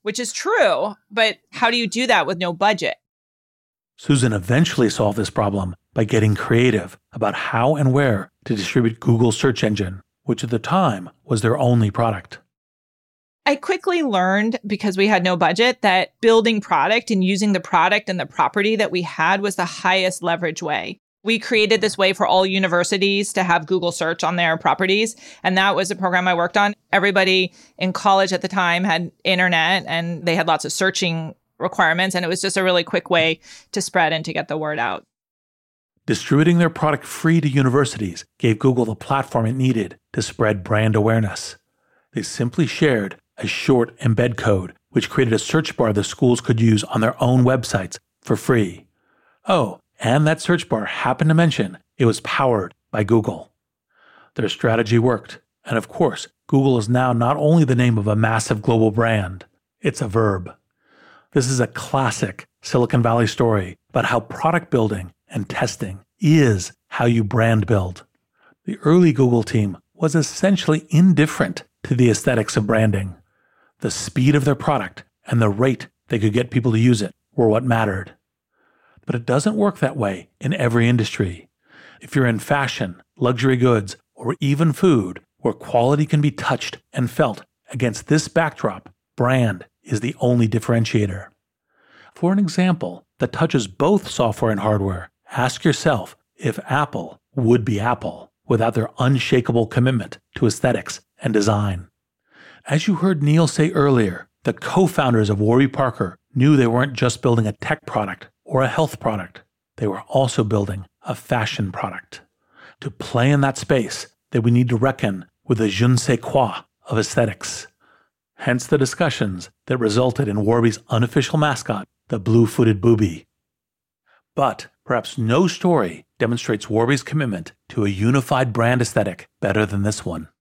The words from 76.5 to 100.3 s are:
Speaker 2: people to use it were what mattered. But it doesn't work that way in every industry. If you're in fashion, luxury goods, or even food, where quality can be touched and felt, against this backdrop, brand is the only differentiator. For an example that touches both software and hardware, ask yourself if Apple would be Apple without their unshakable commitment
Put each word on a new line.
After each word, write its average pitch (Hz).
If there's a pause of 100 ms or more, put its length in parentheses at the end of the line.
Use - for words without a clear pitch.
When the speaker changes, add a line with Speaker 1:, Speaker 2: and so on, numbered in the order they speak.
Speaker 2:
people 120
to 110
use 117
it 98 (240)
were 120
what 110
mattered. 110 (920)
But -
it 117
doesn't 151
work 202
that 135
way 98 (100)
in 139
every 120
industry. 107 (540)
If -
you're 131
in 113
fashion, 127 (140)
luxury 127
goods, 117 (180)
or 123
even 143
food, 113 (160)
where 113
quality 135
can 147
be 147
touched - (160)
and 123
felt, 123 (280)
against 117
this 151
backdrop, 139 (260)
brand 120 (180)
is 107
the 120
only 120
differentiator. 110 (840)
For 180
an 202
example 175 (120)
that -
touches 139
both 160
software 113
and 101
hardware, 98 (200)
ask -
yourself 135 (220)
if - (100)
Apple 131 (160)
would 120
be 104
Apple - (160)
without 113
their 113
unshakable 123
commitment 120 (160)